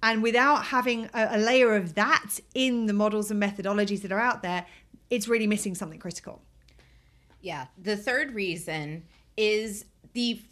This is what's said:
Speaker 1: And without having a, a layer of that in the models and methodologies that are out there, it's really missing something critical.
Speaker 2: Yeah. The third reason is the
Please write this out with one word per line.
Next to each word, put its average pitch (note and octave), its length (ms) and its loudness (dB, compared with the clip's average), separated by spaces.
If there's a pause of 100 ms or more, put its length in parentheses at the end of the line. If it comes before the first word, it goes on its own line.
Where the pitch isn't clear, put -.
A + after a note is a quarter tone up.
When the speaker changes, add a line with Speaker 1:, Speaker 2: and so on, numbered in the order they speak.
Speaker 1:
And A3 180 2
without A#3+ 440 4
having A#3+ 480 0
a, A3 180 0
a A3 60 2
layer A#3 360 6
of F3+ 220 0
that A3+ 460 0 (120)
in B3 320 2
the G#3 60 0
models G#3 400 0
and G#3 100 0
methodologies G3+ 600 0
that F#3+ 100 -6
are G3 80 0
out A#3+ 240 0
there, F3 220 -4 (440)
it's A3+ 200 -2
really A3+ 180 2
missing G#3 260 0
something E3 260 -10
critical. - 420 -14 (1000)
Speaker 2:
Yeah. D3+ 280 -10 (140)
The G3+ 140 -2
third B3+ 400 -2
reason E3 720 -6 (320)
is G#3+ 480 0 (260)
the A#3+ 300 -2 (100)